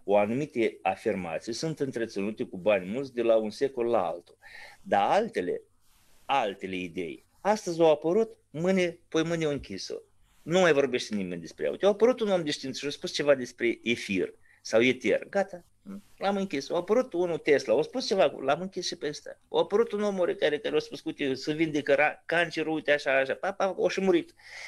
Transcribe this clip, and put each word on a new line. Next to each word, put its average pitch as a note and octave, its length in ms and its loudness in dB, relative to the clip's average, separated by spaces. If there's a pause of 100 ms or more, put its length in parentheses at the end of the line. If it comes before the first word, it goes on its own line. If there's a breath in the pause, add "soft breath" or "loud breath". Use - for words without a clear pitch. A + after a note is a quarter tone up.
o G2+ 120 2
anumite A2+ 680 0
afirmații F#2+ 680 -4
sunt D#3+ 280 -6
întreținute A2+ 640 -4
cu - 120 -10
bani F#2 340 2
mulți B2+ 240 -8
de A#2+ 80 -2
la A2+ 140 4
un A2 140 0
secol B2 360 -2
la A2 200 2
altul. E2+ 320 -10 (440 soft breath)
Dar G2+ 280 2
altele, D3+ 520 0 (640)
altele G2+ 520 -2
idei, E2+ 480 -8 (160)
astăzi F#3 400 -2
au D#3+ 100 8
apărut, F#3 460 0 (140)
mâine, F3 480 0 (100)
poi D#3+ 140 2
mâine E3 220 -2
au D3+ 60 0
închis-o. A2 440 -8 (480)
Nu E3+ 180 2
mai E3+ 120 8
vorbește B2 420 2
nimeni F2+ 260 -4
despre D#2+ 240 -8
ea. C#2+ 60 2
Uite, - 160 -2
a - 20 8
apărut A3+ 320 4
un G#3 100 -2
om F3+ 140 0
de D3 60 -2
știință C3+ 280 -8
și C3+ 80 -8
a D3 40 -4
spus - 220 -10
ceva C#3+ 220 4
despre A#2+ 480 0
efir G#2 520 -2 (280)
sau A2 200 2
eter. B2 460 2
Gata, F#3+ 360 -4 (520)
l-am G3+ 200 -2
închis. F#3+ 340 -4
A D3+ 60 -2
apărut A3 360 0
unul E3+ 260 0
Tesla, C3 400 4
a D#3 40 2
spus B3 240 -6
ceva, F#3+ 340 2
l-am C#3+ 200 0
închis F#3+ 260 -8
și F3+ 100 -6
pe C#3 120 -8
ăsta. - 400 -12
A D3 100 0
apărut G#3 340 2
un G#3 100 -4
om G3+ 160 -2
oricare D#3 400 0
care C#3+ 180 -4
a - 20 4
spus, D3+ 260 -6
uite, D3+ 300 -2
se D3+ 180 -4
vindecă D3+ 420 0
ra-, D3 320 2
cancerul, D#3+ 480 -2
uite, D3 180 -2
așa, C#3+ 260 2
așa, C3+ 160 0
pa, F#3+ 180 -4
pa, F#3 320 -2
a F3+ 40 2
și F#3 120 -2
murit, F#3 340 2 (340 loud breath)